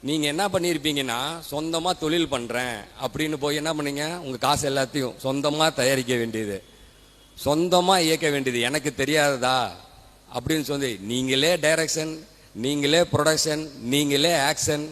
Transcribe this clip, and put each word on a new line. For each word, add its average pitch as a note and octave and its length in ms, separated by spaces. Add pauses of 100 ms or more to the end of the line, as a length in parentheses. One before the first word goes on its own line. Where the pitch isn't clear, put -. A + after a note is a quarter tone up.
நீங்க D3 300
என்ன F3 120 (100)
பண்ணிருப்பீங்கன்னா, D3 640 (320)
சொந்தமா E3 400 (120)
தொழில் D#3+ 320
பண்றேன் A#2+ 420 (280)
அப்படின்னு D3+ 400
போய் D3 160
என்ன D#3+ 180
பண்ணீங்க, C#3+ 280 (180)
உங்க C3 220
காசு C#3+ 240
எல்லாத்தையும் C3+ 540
சொந்தமா D3 440 (120)
தயாரிக்க B2+ 420
வேண்டியது, A2 360 (760)
சொந்தமா F3+ 600 (100)
இயக்க D#3+ 280
வேண்டியது. B2+ 340
"எனக்கு C#3+ 240 (100)
தெரியாததா?" C3+ 560 (760)
அப்படின்னு C#3 360
சொல்லி C#3 200 (200)
நீங்களே C3 440
டைரக்ஷன், D#3+ 580 (400)
நீங்களே C#3+ 460 (120)
ப்ரொடக்ஷன், D#3 520 (280)
நீங்களே C#3+ 420 (160)
ஆக்ஷன் D3+ 420